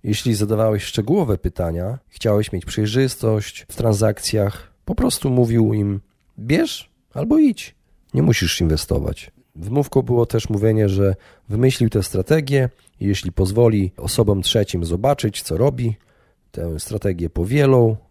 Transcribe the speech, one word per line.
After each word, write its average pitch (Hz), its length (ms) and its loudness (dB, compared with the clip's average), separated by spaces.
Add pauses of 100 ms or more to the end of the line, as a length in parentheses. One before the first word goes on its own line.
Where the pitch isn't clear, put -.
Jeśli 110 320 0
zadawałeś 107 480 0
szczegółowe 120 540 0
pytania, 90 680 -6
chciałeś 107 440 0
mieć 90 140 -6
przejrzystość 110 1040 -2
w - 60 -16
transakcjach, 107 960 -2 (120)
po - 100 -4
prostu 247 340 0
mówił 117 440 2
im: 101 280 -2 (380)
„Bierz 151 500 -2 (240)
albo 226 240 0
idź, 294 380 0 (380)
nie 127 100 2
musisz - 380 0
inwestować”. 73 680 -2 (240)
Wymówką 131 460 -2
było 120 240 2
też 113 240 -4
mówienie, 107 400 2
że 95 260 2 (340)
wymyślił 120 400 2
tę 104 140 0
strategię 135 640 0 (300)
i 98 60 -6
jeśli 98 260 -2
pozwoli 101 680 2
osobom 101 440 2
trzecim 92 440 0
zobaczyć, 104 560 0
co - 160 -6
robi, 123 380 0 (560)
tę 82 280 -6
strategię 90 500 -4
powielą 117 680 2 (140)